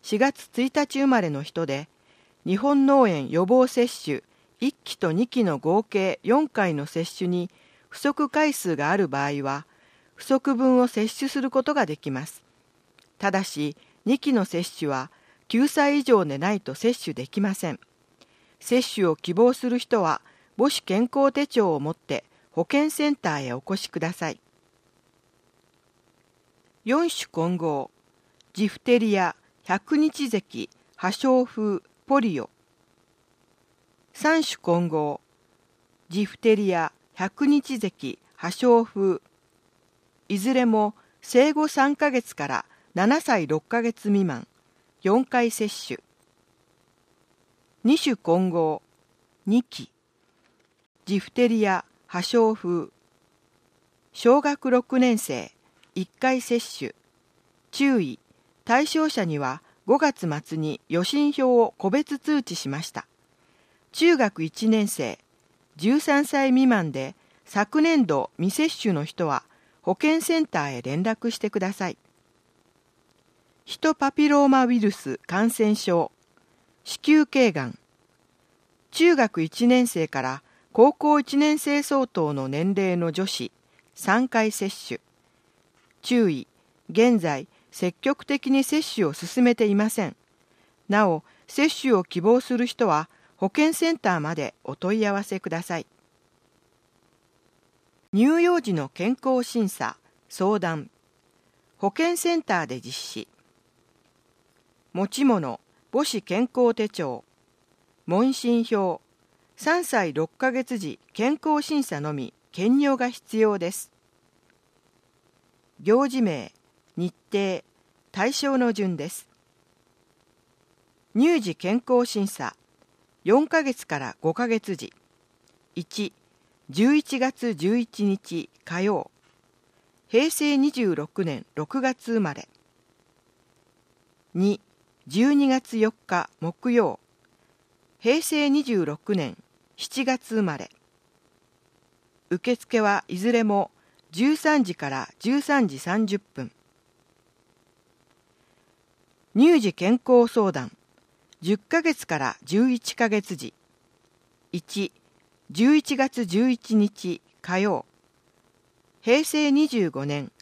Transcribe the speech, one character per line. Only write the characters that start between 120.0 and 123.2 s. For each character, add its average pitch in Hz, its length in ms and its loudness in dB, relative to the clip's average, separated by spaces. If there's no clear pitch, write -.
乳 302 260 4
児 190 140 -6
健 214 320 -2
康 247 180 2
診 208 220 -4
査、 135 300 -8